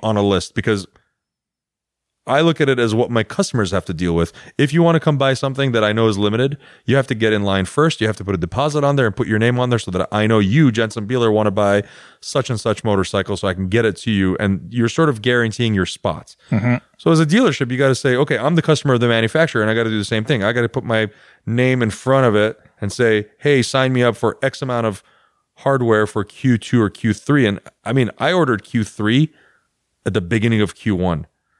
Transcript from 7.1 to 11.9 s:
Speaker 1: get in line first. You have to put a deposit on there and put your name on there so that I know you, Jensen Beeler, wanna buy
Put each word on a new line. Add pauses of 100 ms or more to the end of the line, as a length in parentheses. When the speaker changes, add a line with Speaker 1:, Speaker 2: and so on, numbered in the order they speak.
Speaker 1:
get
in
line
first.
You
have
to
put
a
deposit
on
there
and
put
your
name
on
there
so
that
I
know
you,
Jensen
Beeler,
wanna
buy (360)